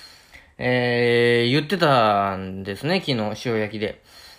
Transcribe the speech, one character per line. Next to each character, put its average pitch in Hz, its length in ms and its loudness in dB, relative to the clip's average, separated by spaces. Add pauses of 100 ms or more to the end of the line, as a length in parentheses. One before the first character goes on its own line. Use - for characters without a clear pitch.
(580)
え 120 920 2
ー、 120 40 0
言 147 120 2
っ 147 40 -10
て 196 100 -2
た 107 580 2
ん 95 280 -10
で 98 120 -8
す 113 100 -8
ね、 185 140 0
昨 - 140 -4
日、 120 40 -2 (320)
塩 113 100 -2
焼 107 140 -4
き 110 60 -8
で。 104 220 -8 (380)